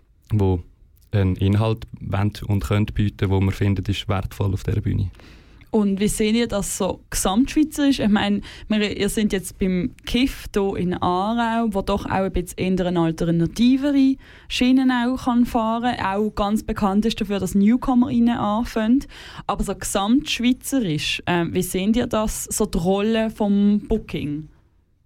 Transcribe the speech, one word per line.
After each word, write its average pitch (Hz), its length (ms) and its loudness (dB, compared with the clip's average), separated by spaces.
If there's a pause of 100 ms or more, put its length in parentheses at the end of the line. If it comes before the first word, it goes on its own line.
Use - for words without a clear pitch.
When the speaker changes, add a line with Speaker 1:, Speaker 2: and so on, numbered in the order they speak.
(320)
Speaker 1:
die 95 280 2 (520)
einen 95 240 2
Inhalt 104 520 0 (120)
wollen 101 320 -2 (160)
und 101 160 0
können 104 220 2
bieten, 104 460 -2
wo 95 100 2
wir 98 100 2
finden, 98 340 0
ist - 220 -4
wertvoll 98 460 -2
auf 92 100 -4
dieser 101 180 -2
Bühne. 98 280 -2 (640)
Speaker 2:
Und 202 280 2
wie 208 80 2
seht 214 260 0
ihr 233 140 2
das 202 320 -4
so 185 200 -4 (120)
gesamtschweizerisch? 277 880 2
Ich 220 100 2
meine, 202 320 2 (280)
wir, 208 280 0
ihr 202 100 0
seid 208 260 0
jetzt 185 260 -6
beim 185 320 -2 (160)
kif - 440 -2
hier 196 260 0
in 180 180 -2
Aarau, 226 760 0
wo 196 120 -2
doch 202 240 -2
auch - 20 -6 (160)
ein 190 80 -4
bisschen 180 460 -2
eher 180 80 0
eine 175 120 0
alternativere 233 1160 2 (320)
Schiene 262 400 4 (200)
auch 254 180 -4
kann 240 200 4
fahren 233 500 0
kann. - 100 -4 (120)
Auch 214 160 0
ganz 214 300 0
bekannt 208 420 0
ist 226 160 -2
dafür, 202 180 -2
dass 185 140 -2
Newcomer 247 560 4
innen 240 260 2
anfangen. 226 720 0 (400)
Aber 151 180 -2
so 196 120 -4
gesamtschweizerisch, 226 1500 0
ähm, 170 260 0
wie 180 80 0
seht 190 340 0
ihr 240 120 0
das, 220 380 -2
so - 200 -2
die 208 140 -2
Rolle 214 500 0
vom 202 580 2
Booking? 151 600 -4 (560)